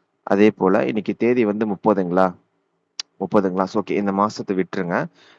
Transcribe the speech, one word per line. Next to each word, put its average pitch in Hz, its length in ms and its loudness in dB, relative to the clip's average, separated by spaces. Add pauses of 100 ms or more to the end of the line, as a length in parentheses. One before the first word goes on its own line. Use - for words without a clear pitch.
(240)
அதே 104 280 4
போல 101 340 2
இன்னைக்கு 110 280 -4
தேதி 120 320 2
வந்து 104 220 -2
முப்பதுங்களா? 92 680 0 (840)
முப்பதுங்களா? 95 440 0
So, 95 200 -4
ஓகே, 92 80 -8
இந்த 98 200 -2
மாசத்தை 104 400 -2
விட்டுருங்க. 95 540 -4 (340)